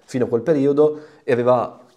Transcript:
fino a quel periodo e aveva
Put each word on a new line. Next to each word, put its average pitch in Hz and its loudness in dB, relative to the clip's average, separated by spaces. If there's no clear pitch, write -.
fino - -4
a - -2
quel 117 -2
periodo 147 0
e - -2
aveva 120 0